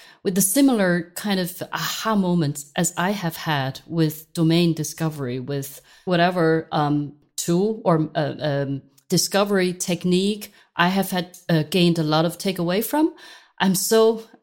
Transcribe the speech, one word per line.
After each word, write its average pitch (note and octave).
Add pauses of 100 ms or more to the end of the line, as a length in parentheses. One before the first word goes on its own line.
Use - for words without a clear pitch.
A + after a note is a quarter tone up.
(240)
with F#3
the G3
similar G3+
kind G3+
of F3 (120)
aha G#3
moments F3
as F3
I F3+
have F#3+
had C#3
with D#3+
domain E3
discovery, D3
with C3+ (240)
whatever, E3+
um, D3 (220)
tool G3+
or, D#3+
uh, D3
um, C#3 (280)
discovery F#3
technique F#3 (220)
I F3
have F#3+
had, F3+ (120)
uh, D#3+
gained E3+
a D#3+
lot D#3
of E3+
takeaway F#3
from, D#4 (460)
I'm F#3+
so, A3 (200)